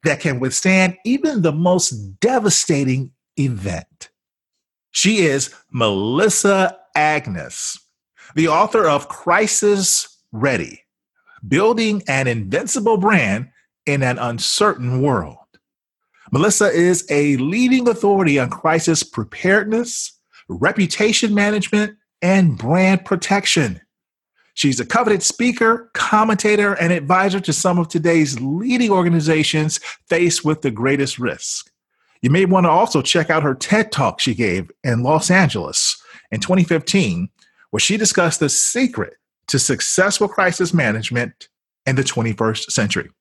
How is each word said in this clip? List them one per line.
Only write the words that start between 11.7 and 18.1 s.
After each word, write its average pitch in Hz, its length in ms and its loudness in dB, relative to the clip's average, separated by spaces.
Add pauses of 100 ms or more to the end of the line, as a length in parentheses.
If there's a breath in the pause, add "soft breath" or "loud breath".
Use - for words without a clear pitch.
an 135 200 0
Invincible 160 680 -2
Brand 143 540 0 (360)
in 143 180 0
an 123 160 -2
Uncertain 123 840 -2
World. 107 360 -2 (920 soft breath)
Melissa 202 400 2
is 175 380 2
a 147 280 2
leading 240 520 2
authority 196 500 2